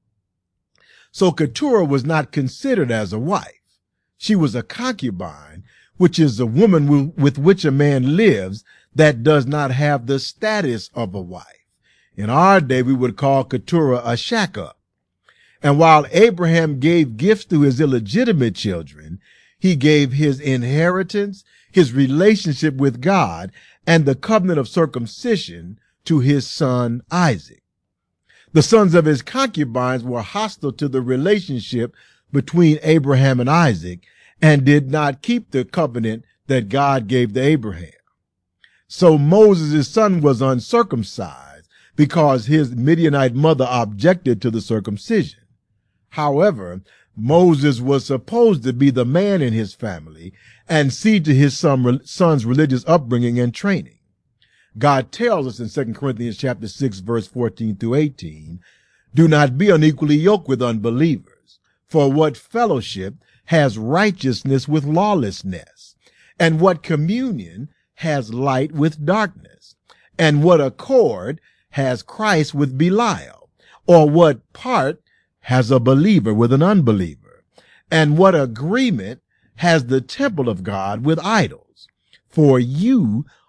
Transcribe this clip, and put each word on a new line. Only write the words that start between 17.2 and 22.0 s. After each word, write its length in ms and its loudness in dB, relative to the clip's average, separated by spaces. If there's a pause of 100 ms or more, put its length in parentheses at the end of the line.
to 160 0
his 180 2
illegitimate 760 0
children, 640 -10 (400)
he 160 2
gave 380 2
his 260 -2
inheritance, 1040 -2 (280)
his 220 2
relationship 800 0